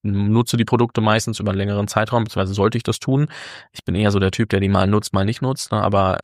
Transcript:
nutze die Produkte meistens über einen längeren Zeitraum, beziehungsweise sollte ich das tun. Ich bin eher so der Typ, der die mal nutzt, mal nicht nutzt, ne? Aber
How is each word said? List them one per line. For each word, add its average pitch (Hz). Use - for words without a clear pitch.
nutze 107
die 117
Produkte 117
meistens 110
über 101
einen 98
längeren 101
Zeitraum, 110
beziehungsweise 98
sollte 104
ich 113
das -
tun. 139
Ich -
bin 87
eher 104
so 101
der 95
Typ, 113
der 98
die 95
mal 98
nutzt, 104
mal 98
nicht 110
nutzt, 131
ne? 107
Aber 98